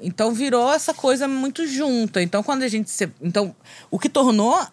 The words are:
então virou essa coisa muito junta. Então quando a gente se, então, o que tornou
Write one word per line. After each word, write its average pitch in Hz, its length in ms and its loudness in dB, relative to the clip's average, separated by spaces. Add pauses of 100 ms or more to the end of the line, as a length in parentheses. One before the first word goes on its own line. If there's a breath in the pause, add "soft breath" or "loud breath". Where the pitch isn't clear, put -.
então 214 320 -2
virou 247 360 2
essa 311 220 0
coisa 269 340 0
muito 269 400 -2
junta. 254 540 0
Então 180 220 0
quando 269 220 -2
a 254 40 -2
gente 214 220 -4
se, 185 180 -4 (140)
então, 180 340 -2 (340 loud breath)
o - 80 -4
que - 120 0
tornou 254 500 4 (120)